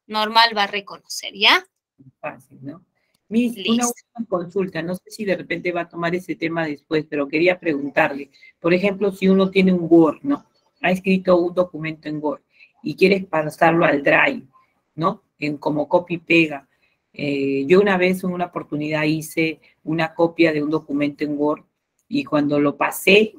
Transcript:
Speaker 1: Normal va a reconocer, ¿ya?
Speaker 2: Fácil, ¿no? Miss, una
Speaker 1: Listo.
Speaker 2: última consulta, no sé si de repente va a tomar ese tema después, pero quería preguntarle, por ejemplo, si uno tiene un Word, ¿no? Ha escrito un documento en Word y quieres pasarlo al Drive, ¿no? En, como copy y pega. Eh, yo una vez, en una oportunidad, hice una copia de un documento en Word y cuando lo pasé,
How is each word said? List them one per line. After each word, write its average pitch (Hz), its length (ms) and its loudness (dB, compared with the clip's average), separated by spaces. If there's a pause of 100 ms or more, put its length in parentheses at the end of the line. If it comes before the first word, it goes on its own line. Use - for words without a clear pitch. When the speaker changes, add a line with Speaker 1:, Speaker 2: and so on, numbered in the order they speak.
Speaker 1:
Normal 220 500 2
va 202 60 0
a 196 40 0
reconocer, 196 640 -12
¿ya? 240 320 2 (540)
Speaker 2:
Fácil, 135 420 -16
¿no? 143 240 -16 (440)
Miss, 233 240 0
una 190 100 -12
Speaker 1:
Listo. 240 240 0
Speaker 2:
última - 400 -10
consulta, 175 540 -4
no 170 120 -6
sé - 160 -12
si - 140 -12
de 185 140 0
repente 170 340 -4
va 170 120 -4
a 170 40 -10
tomar 170 280 -4
ese 180 200 -8
tema 165 300 -4
después, 151 440 -4
pero 143 200 -4
quería 160 280 0
preguntarle, 143 720 -4 (300)
por 170 140 0
ejemplo, 196 400 0
si 190 160 2
uno 190 220 4
tiene 190 200 4
un 175 180 0
Word, 160 340 6
¿no? 139 220 -4 (360)
Ha 175 100 0
escrito 185 460 2
un 175 160 0
documento 160 560 -6
en 151 120 -6
Word 147 200 -4 (400)
y 151 160 -8
quieres 190 280 2
pasarlo 165 600 2
al 143 180 0
Drive, 156 400 2 (520)
¿no? 185 280 -4 (160)
En, 147 180 -6
como 147 300 -4
copy 175 280 0
y - 20 -8
pega. 160 500 0 (460)
Eh, 139 540 -2
yo 185 120 6
una 202 180 2
vez, 185 240 0
en 185 120 -4
una 180 140 -4
oportunidad, 151 560 -6
hice 156 580 -2 (200)
una 160 320 -4
copia 165 380 2
de 151 100 -2
un 147 80 -4
documento 147 540 -4
en 147 140 -4
Word 147 260 -2 (460)
y 143 160 -4
cuando 147 340 0
lo 143 180 0
pasé, 190 600 2